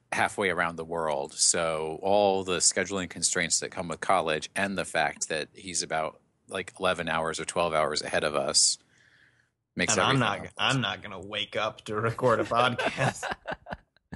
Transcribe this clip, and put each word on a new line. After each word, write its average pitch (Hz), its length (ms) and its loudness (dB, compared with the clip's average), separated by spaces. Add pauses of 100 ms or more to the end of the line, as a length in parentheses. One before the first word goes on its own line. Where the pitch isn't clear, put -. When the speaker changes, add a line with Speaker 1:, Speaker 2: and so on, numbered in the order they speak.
(100)
Speaker 1:
halfway 104 400 0
around 85 240 0
the 82 100 -6
world, 78 500 -2
so 80 680 0
all 98 400 6
the 90 140 0
scheduling 92 520 0
constraints 85 520 0
that 69 100 -6
come 92 160 -8
with 80 140 -6
college 80 560 0
and 98 200 -2
the 85 80 -2
fact 76 440 -2
that 76 260 -4
he's 87 300 -6
about, 78 340 -4 (300)
like, 95 320 -8
eleven 87 280 0
hours 80 300 -2
or 82 60 -6
twelve 85 280 0
hours 76 300 2
ahead 82 220 -2
of 76 100 0
us, 71 420 2 (1000)
makes 92 180 0
Speaker 2:
And 98 80 4
I'm 104 40 4 (100)
Speaker 1:
everything 131 40 4
Speaker 2:
not, 101 180 0
Speaker 1:
helpful. - 200 -12
Speaker 2:
I'm 123 220 2
not 98 220 -4
gonna 101 180 -12
wake 104 360 -6
up 110 300 -2
to 110 80 -4
record 113 460 2
a 110 40 2
podcast. 120 840 2
Speaker 3:
<laughs> - 60 -4 (800)